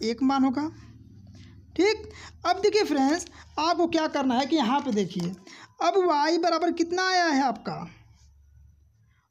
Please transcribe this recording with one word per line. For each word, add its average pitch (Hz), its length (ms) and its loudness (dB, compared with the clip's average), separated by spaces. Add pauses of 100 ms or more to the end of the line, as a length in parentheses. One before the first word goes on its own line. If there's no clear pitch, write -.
एक 226 200 -2
मान 262 200 4
होगा, 277 260 0 (1080)
ठीक। 427 320 2 (360)
अब 359 160 0
देखिए 403 240 2
फ्रेंड्स, 285 400 0 (340)
आपको 330 300 0
क्या 320 200 0
करना 269 260 -2
है 269 100 0
कि 277 100 -2
यहाँ 269 260 2
पे 262 120 -4
देखिए, 185 400 -4 (480)
अब 349 120 2 (140)
y 311 320 2
बराबर 339 340 0
कितना 349 360 -2
आया 359 160 2
है 277 180 0
आपका, 214 380 -4 (1500)